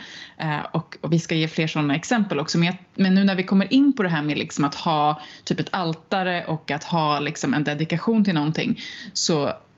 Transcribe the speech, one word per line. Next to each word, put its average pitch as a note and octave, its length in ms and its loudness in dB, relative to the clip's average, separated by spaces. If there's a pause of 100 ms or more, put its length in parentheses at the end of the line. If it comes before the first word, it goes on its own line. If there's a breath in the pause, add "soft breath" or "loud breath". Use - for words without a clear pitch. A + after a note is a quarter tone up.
(380 loud breath)
Eh, D#3 220 -2 (140)
och, - 280 -6
och D#3+ 120 -2
vi E3 60 4
ska E3 160 -2
ge D#3+ 120 0
fler D#3+ 200 -2
såna D3 280 0
exempel F#3+ 440 0
också. D3+ 180 -2
Men E3+ 80 4
jag, F3+ 100 0 (200)
men F#3+ 200 4
nu G3 80 6
när G3 120 4
vi F#3 80 0
kommer G3 300 2
in C#4 200 6
på A3+ 100 0
det F#3 60 2
här D#3 140 0
med D3 140 -2
liksom C#3+ 280 -2
att C#3+ 100 -2
ha D3+ 460 2 (220 loud breath)
typ F3+ 160 -4
ett - 120 -4
altare F3+ 720 -2
och - 260 -4
att C#3+ 120 -4
ha D3+ 360 2
liksom D3 340 -2
en D3+ 100 0
dedikation E3 600 0
till G3+ 100 2
någonting, D#3 460 0 (340 loud breath)
så, D3 400 0 (240)